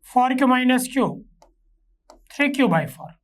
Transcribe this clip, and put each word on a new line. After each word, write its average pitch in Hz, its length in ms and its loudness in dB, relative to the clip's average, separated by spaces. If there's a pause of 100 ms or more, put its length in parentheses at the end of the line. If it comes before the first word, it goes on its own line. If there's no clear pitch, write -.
(120)
Four 254 180 2 (100)
Q 269 120 2
minus 254 320 2 (100)
Q, 254 120 0 (1300)
three 285 260 -2
Q 254 160 2
by 160 100 0 (120)
four. - 160 -20 (120)